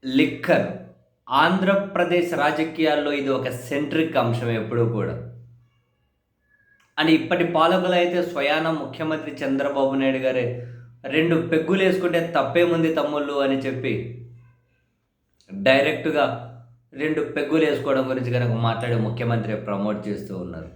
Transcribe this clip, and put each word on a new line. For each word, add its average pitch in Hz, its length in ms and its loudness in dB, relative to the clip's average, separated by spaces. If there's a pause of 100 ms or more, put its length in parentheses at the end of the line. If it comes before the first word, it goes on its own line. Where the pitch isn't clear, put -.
లిక్కర్ 131 600 2 (640)
ఆంధ్రప్రదేశ్ 175 1040 2
రాజకీయాల్లో 151 760 0
ఇది 139 160 -2
ఒక 131 200 0
సెంట్రిక్ 151 680 -2
అంశం 117 340 0
ఎప్పుడూ 113 380 0
కూడా. 95 240 -4 (1900)
అని 160 140 4
ఇప్పటి 175 320 2
పాలకులు 175 480 4
అయితే 175 300 2
స్వయాన 151 480 0
ముఖ్యమంత్రి 151 640 -4
చంద్రబాబు 135 600 0
నాయుడు 135 240 2
గారే 127 480 -2 (380)
"రెండు 160 320 2
పెగ్గులు 165 460 0
వేసుకుంటే 175 540 0
తప్పేముంది 160 580 2
తమ్ముళ్ళు" 147 380 -2
అని 135 260 2
చెప్పి 131 360 -4 (1600)
డైరెక్ట్గా 139 760 2 (680)
రెండు 151 280 -2
పెగ్గులు 151 440 0
వేసుకోవడం 135 460 0
గురించి 123 220 -2
కనుక 123 180 0
మాట్లాడి 117 440 0
ముఖ్యమంత్రి 110 640 -2
ప్రమోట్ 101 520 -4
చేస్తూ 98 280 -6
ఉన్నారు. 82 400 -10